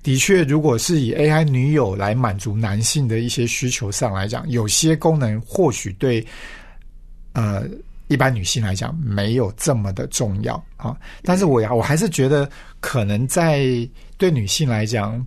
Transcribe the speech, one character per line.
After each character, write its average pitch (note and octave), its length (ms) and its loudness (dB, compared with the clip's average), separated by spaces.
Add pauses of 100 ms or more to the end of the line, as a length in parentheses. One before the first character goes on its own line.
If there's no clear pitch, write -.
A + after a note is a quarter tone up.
的 C3+ 140 2
确 F#3 260 4
如 D3 160 2
果 D3 160 2
是 D#3 240 0
以 A#2 140 0
A D3+ 160 2
I D#3 140 4
女 C#3 300 2
友 G#2+ 220 2
来 G2+ 200 0
满 A#2 220 0
足 G#2 200 -4
男 A2 240 0
性 C3 260 0
的 A2+ 120 0
一 A#2+ 100 -2
些 A#2+ 160 0
需 B2 240 -2
求 G#2 220 -4
上 A2+ 200 -2
来 F#2+ 160 -2
讲， D3 220 -6
有 A#2 180 0
些 D#3 280 2
功 D#3+ 220 2
能 A2+ 240 0
或 D#3+ 300 2
许 F#2 220 -8
对， A#2 320 0 (1080)
呃， G#2 320 -2 (420)
一 C#3+ 100 2
般 C3 160 4
女 G2+ 100 -4
性 A#2 180 -2
来 F#2+ 120 0
讲 A#2+ 240 -4
没 G#2+ 380 -2
有 C3 200 0
这 C#3+ 200 0
么 G2+ 180 -2
的 B2+ 140 -6
重 G#2 340 -2
要， A#2+ 200 -4 (140)
哈。 - 220 -8 (240)
但 F3+ 160 0
是 G3 80 2
我 B2+ 160 4
呀， A2 100 0
我 A#2 100 4
还 C#3+ 140 2
是 F#3+ 140 2
觉 C3+ 180 2
得 C#3+ 220 2 (300)
可 A#2 260 -2
能 G#2 220 0
在 D#3 360 2 (540)
对 F#3 140 2
女 A2+ 140 0
性 C#3 220 0
来 A2 180 2
讲， A2 420 -2